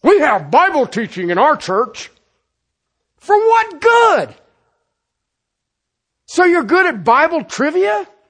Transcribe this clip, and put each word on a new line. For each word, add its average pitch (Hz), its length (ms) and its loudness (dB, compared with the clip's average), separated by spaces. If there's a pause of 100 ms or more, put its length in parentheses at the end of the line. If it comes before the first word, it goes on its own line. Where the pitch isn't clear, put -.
We 370 180 4
have 208 300 -2
Bible 320 380 2
teaching 185 420 -8
in 175 80 -2
our 285 180 2
church. - 540 -6 (1080)
For 415 180 0
what 440 420 0
good? 440 560 0 (1900)
So - 180 0
you're 349 200 2
good 359 240 0
at 220 160 -6
Bible 294 400 0
trivia? 370 640 -4 (220)